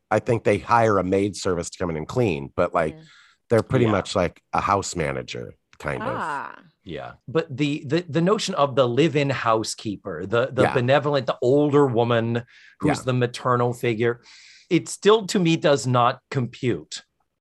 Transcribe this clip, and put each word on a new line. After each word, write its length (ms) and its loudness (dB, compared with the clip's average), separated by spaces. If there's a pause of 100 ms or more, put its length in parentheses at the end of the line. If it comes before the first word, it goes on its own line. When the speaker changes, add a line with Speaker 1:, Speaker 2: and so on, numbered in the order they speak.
(120)
Speaker 1:
I 80 2
think 240 -2
they 160 2
hire 380 2
a 60 2
maid 320 0
service 360 -4
to 60 -20
come 120 -4
in 80 -4
and 100 -8
clean, 480 -2
but, 180 0
like, 220 0
Speaker 2:
Yeah. 80 -20 (460)
Speaker 1:
they're 140 2
pretty 220 0
Speaker 3:
Yeah. 60 2
Speaker 1:
much 240 -2
like 260 -2 (120)
a 80 0
house 340 -2
manager, 600 -6 (220)
kind 260 -6
of. 120 -8
Speaker 2:
Ah. 440 -10 (260)
Speaker 3:
Yeah. 280 -12 (140)
But 200 -2 (100)
the, 280 -2
the, 220 -2
the 140 -2
notion 340 0
of 200 0
the 120 4
live-in 420 2
housekeeper, 960 -4
the, 280 0
the 100 0
Speaker 1:
Yeah. 100 2
Speaker 3:
benevolent, 540 2
the 140 -2
older 440 4
woman 580 2 (360)
who's 200 0
Speaker 1:
Yeah. 40 -16
Speaker 3:
the 100 -2
maternal 600 0
figure, 480 -2 (460)
it 220 0
still 380 2
to 120 -2
me 180 2
does 280 2
not 360 2 (100)
compute 720 -4 (380)